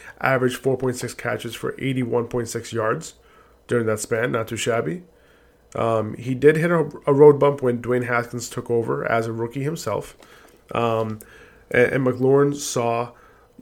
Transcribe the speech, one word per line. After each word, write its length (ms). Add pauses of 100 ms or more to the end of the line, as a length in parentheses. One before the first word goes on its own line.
(200)
averaged 360
four 200
point 200
six 180
catches 400
for 240
eighty-one 480
point 220
six 240
yards 420 (540)
during 180
that 140
span. 320
Not 160
too 80
shabby. 480 (720)
Um, 380
he 200
did 220
hit 160
a, 180 (160)
a 60
road 260
bump 240
when 200
Dwayne 240
Haskins 420
took 220
over 380
as 180
a 60
rookie 300
himself. 540 (580)
Um, 460 (500)
and, 220
and 140
McLaurin 500
saw, 560 (500)